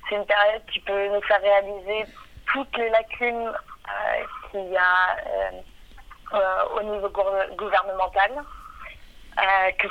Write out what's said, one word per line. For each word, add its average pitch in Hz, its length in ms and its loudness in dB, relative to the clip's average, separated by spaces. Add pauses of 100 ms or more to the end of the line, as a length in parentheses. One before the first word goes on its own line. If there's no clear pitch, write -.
C'est 208 100 -4
une 202 100 -2
période 208 400 4
qui - 140 -6
peut 202 260 -2
nous 202 160 0
faire 202 180 4
réaliser 202 640 2 (400)
toutes 262 320 -2
les 233 140 0
lacunes, 233 600 0 (380)
euh, - 340 -2 (280)
qu'il 196 180 -6
y 185 80 0
a, 180 400 4
euh, - 340 -4 (840)
euh, 190 320 2 (100)
au 208 80 -2
niveau 208 260 -4
gour-, 196 460 0
gouvernemental, 190 760 2 (1080)
euh, 190 400 4
que 208 120 -2